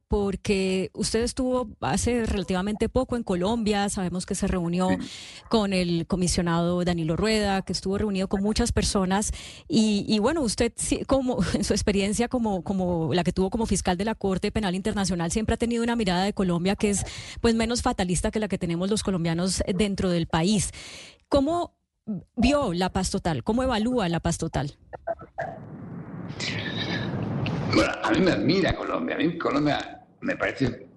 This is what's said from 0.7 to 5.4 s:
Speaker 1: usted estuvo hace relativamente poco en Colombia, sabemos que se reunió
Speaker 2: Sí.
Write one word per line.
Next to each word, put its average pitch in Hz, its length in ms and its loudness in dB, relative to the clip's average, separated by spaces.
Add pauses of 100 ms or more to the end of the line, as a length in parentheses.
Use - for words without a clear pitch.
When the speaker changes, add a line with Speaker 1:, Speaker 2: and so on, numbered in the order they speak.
Speaker 1:
usted 220 280 0
estuvo 254 580 -2
hace 226 440 0
relativamente 208 640 -2
poco 247 280 0
en 233 60 -2
Colombia, 202 680 0
sabemos 180 340 -2
que 196 100 -4
se 196 120 -2
reunió 180 420 0
Speaker 2:
Sí. 185 80 4 (540)